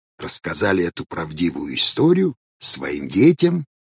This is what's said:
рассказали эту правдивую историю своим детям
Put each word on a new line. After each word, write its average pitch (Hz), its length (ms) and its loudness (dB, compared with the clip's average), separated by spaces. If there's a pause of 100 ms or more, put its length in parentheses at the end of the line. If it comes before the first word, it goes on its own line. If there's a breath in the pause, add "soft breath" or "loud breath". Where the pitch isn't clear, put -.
(180)
рассказали 92 680 -2
эту - 220 -6
правдивую 78 720 -6
историю 175 600 2 (240)
своим 71 480 -6
детям 165 580 4 (300)